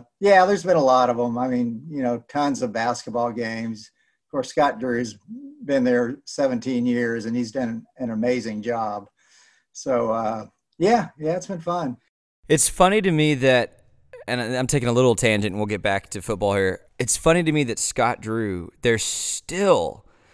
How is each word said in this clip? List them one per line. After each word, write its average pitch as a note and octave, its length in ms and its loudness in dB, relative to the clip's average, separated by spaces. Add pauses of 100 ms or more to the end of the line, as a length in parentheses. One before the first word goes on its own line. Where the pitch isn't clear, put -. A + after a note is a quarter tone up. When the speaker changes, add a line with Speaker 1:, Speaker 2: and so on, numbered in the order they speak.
(200)
Speaker 1:
yeah, F#3+ 260 6
there's F#3+ 180 0
been F3 140 4
a D#3 40 4
lot B2+ 280 6
of A#2+ 100 0
'em. A#2+ 180 -2
I B2+ 100 -2
mean, A#2+ 420 -2
you C#3+ 140 -6
know, A#2+ 260 -2
tons C#3+ 320 -2
of A#2+ 100 -4
basketball A#2 600 -4
games. A2+ 600 -8 (340)
Of - 60 -20
course, C3+ 180 -4
Scott C#3+ 300 2
Drew's A#2+ 380 -4 (480)
been C#3 180 2
there B2 420 2
seventeen B2+ 600 -2
years, A#2 400 0
and A2+ 100 -4
he's A#2 160 -4
done A#2 320 -6 (140)
an B2 140 -6
amazing A2+ 500 -2
job. G#2+ 460 -6 (680)
So, A#2 380 -2
uh, A2 340 -4 (320)
yeah, G3 300 2 (100)
yeah, D#3 180 -2
it's F3+ 120 -8
been F#3+ 120 -8
fun. D#3+ 380 -4 (500)
Speaker 2:
It's - 220 2
funny G3 320 4
to F#3 100 2
me D3+ 220 4
that, B2+ 520 2 (420)
and B2 120 -2
I'm B2 280 -2
taking B2 200 0
a A#2+ 60 2
little B2 220 6
tangent, G#2+ 360 2
and G2 80 -6
we'll G#2+ 60 -2
get G2+ 160 -4
back G2 300 -2
to G2 100 -10
football G2+ 320 0
here. F#2+ 280 0 (180)
It's - 180 -2
funny E3 240 4
to D#3 100 0
me D3+ 120 2
that A#2 160 -4
Scott - 420 -2
Drew, G#2 500 -6 (120)
there's A2+ 200 2
still, - 1000 -2 (280)